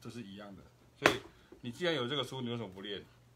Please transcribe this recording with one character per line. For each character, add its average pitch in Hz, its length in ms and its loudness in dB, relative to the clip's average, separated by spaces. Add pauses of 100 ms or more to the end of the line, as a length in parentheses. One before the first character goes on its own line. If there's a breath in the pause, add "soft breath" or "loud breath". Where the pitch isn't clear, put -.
这 123 80 -10
是 117 140 -8
一 98 140 -10
样 101 180 -12
的。 78 80 -16 (340)
所 - 160 8
以 - 60 0 (440 loud breath)
你 123 100 -4
既 175 120 -2
然 165 80 6
有 123 140 2
这 139 80 0
个 135 80 2
书， 131 180 -4
你 120 80 -2
为 120 80 0
什 117 60 -4
么 101 60 -4
不 92 140 -12
练？ 98 220 -6 (320)